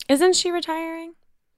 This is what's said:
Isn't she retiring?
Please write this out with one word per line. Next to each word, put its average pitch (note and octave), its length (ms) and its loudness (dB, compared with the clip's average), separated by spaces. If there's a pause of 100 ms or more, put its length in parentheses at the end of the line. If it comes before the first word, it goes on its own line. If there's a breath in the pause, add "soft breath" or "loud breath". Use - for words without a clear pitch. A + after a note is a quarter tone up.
Isn't E4+ 280 4
she F4 140 -2
retiring? E4 640 -6 (440)